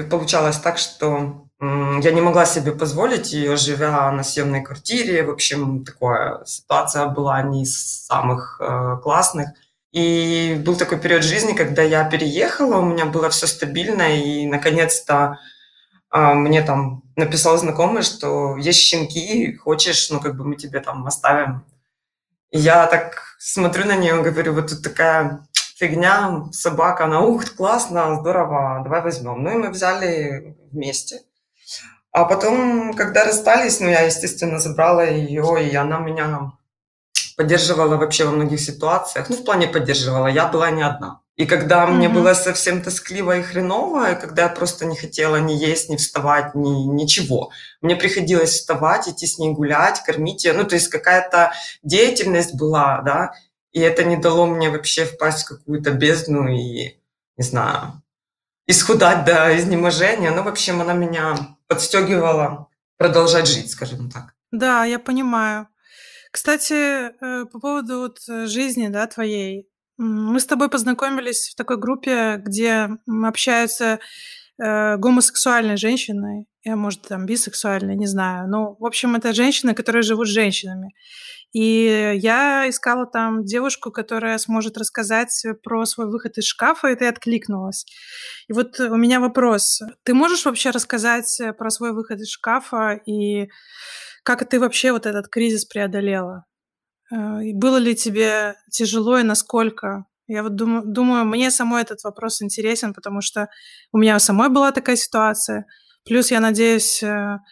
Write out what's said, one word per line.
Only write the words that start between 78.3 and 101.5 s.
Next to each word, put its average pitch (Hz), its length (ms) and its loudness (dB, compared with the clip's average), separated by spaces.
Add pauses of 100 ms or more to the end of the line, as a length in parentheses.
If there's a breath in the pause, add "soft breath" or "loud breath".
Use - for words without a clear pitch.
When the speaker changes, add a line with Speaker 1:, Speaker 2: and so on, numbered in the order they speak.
Speaker 2:
Ну, 208 300 -4
в 226 60 -4
общем, 240 300 -2
это 226 180 0
женщины, 247 420 2
которые 233 280 0
живут 220 240 0
с 202 40 -2
женщинами. 190 600 -2 (600 loud breath)
И 220 680 2
я 269 480 2
искала 247 380 -2
там 226 380 -2
девушку, 240 460 -4
которая 226 480 -4
сможет 220 380 -2
рассказать 226 680 -2 (180)
про 226 220 -2
свой 220 240 -4
выход 226 300 -8
из 208 60 -2
шкафа, 285 440 0
и 254 60 0
ты 247 120 0
откликнулась. 214 800 -4 (640 loud breath)
И 226 40 -8
вот 247 280 -2
у 226 160 -2
меня 240 240 4
вопрос. 240 600 0 (240)
Ты 247 100 2
можешь 339 300 4
вообще 262 260 -2
рассказать, 233 720 -2
э, 220 120 -6
про 220 180 -6
свой 233 220 -4
выход 220 280 -8
из 214 80 -12
шкафа 220 800 -2
и 208 420 -2 (760 loud breath)
как 247 260 -2
ты 254 100 2
вообще 247 340 0
вот 226 140 -4
этот 202 220 -6
кризис 226 360 0
преодолела? 196 800 -4 (680)
Э, 214 300 -6
и 214 120 -6
было 254 220 2
ли 233 180 2
тебе 214 600 0 (160)
тяжело 226 480 2
и 240 40 4
насколько? 214 800 -2 (220)
Я 214 160 -6
вот 214 120 -6
дума-, 226 300 0
думаю, 240 400 2
мне 247 260 0